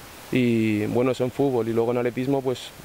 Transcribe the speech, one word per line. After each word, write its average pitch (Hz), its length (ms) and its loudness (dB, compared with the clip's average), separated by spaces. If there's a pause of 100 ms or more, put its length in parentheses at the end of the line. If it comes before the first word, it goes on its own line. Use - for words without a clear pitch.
(320)
Y 113 560 2
bueno, 120 260 2
eso 123 120 -2
en 127 60 0
fútbol 123 380 0
y 117 40 -2
luego 117 200 2
en 120 60 0
atletismo, 127 440 0
pues 127 280 -4 (140)